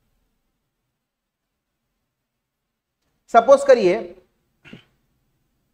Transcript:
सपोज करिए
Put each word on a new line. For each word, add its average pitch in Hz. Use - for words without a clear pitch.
सपोज 262
करिए 214